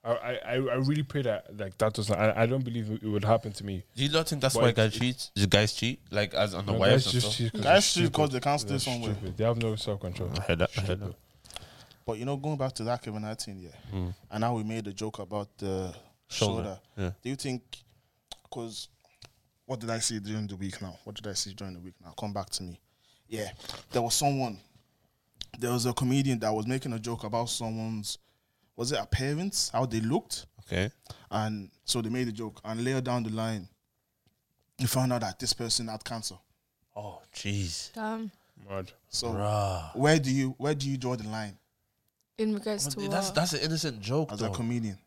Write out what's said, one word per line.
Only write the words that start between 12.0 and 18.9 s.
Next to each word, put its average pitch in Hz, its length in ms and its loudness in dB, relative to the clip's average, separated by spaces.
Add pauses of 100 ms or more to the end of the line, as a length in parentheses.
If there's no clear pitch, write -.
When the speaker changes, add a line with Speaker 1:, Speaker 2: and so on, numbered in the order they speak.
Speaker 3:
But, 110 120 -2
you 120 80 -4
know, 139 100 -2
going 143 220 -4
back 131 160 -2
to 113 100 -4
that 120 180 0
covid 107 200 -6
nineteen, 107 380 -8
yeah, 87 100 -14 (280)
Speaker 2:
Mm. 90 160 -2 (160)
Speaker 3:
and 107 120 -4
now 120 120 2
we 113 80 0
made 110 240 -4
a 101 60 -8
joke 107 280 -6
about 101 360 -6
the 95 380 -2 (340)
Speaker 2:
Shoulder. 107 360 2
Speaker 3:
shoulder. 95 160 -8 (180)
Speaker 2:
Yeah. 92 120 0 (120)
Speaker 3:
Do 120 80 -6
you 135 60 -4
think, 127 260 -6 (880)
'cause 113 380 -10 (760)